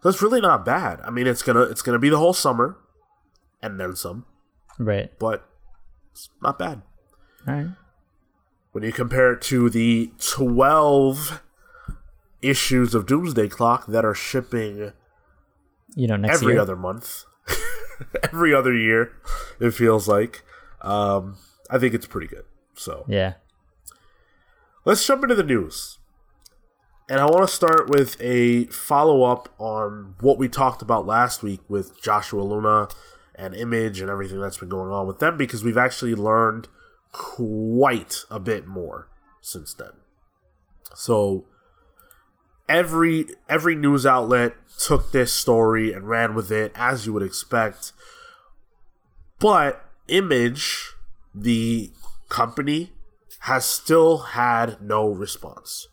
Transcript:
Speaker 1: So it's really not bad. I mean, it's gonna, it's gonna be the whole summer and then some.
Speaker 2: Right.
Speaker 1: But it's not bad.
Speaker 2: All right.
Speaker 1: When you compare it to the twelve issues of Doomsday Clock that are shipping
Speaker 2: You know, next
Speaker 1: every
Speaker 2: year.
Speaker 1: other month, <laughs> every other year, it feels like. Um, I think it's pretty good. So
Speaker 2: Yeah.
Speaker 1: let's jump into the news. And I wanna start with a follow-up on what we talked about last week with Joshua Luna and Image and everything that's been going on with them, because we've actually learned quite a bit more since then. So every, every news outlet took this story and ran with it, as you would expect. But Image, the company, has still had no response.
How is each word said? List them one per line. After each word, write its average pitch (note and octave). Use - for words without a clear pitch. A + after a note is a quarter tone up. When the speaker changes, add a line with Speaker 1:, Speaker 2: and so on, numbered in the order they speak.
Speaker 1:
So F3
it's F#3+
really A#3
not D3+
bad. B2
I -
mean, B2
it's B2
gonna, A#2+
it's -
gonna A#2+
be C3+
the D3+
whole F3
summer C3
and G2+
then F#2
some. F#2+
Speaker 2:
Right. G#2
Speaker 1:
But A2
it's -
not -
bad. D#3
Speaker 2:
All C3+
right. D3
Speaker 1:
When G#2+
you A2+
compare B2+
it A#2
to A#2+
the A#2
twelve C#3
issues B2+
of G#2
Doomsday C3+
Clock A#2+
that A2
are G#2+
shipping G#2
Speaker 2:
You B2+
know, A2+
next G#2+
Speaker 1:
every B2
Speaker 2:
year. A2
Speaker 1:
other F#2+
month, F#2
<laughs> -
every E3
other B2+
year, A2+
it A#2+
feels A2
like. G#2+
Um, G2
I B2+
think B2
it's A#2
pretty F2
good. -
So -
Speaker 2:
Yeah. F#2+
Speaker 1:
let's G3+
jump C4+
into B3
the G#3
news. A#2
And C3+
I C#3+
wanna F3+
start D#3+
with C#3
a A#2+
follow-up C#3
on G#2
what C3+
we C3
talked B2+
about A2
last A#2
week G2+
with G2+
Joshua G#2
Luna G#2+
and F#2+
Image A2+
and F#2+
everything G2
that's G2
been F#2
going F#2+
on G2
with F#2+
them, D#3+
because B2
we've A#2
actually B2
learned A2
quite A2+
a A2
bit F#2+
more F2+
since -
then. -
So G2+
every, E3
every D#3+
news C#3+
outlet B2
took -
this B2+
story A2+
and F#2+
ran A2+
with G#2
it, G#2+
as A#2+
you A2
would G#2
expect. G#2+
But E3
Image, C#3+
the A2+
company, D3
has B2+
still D#3+
had A#2+
no G#2+
response. -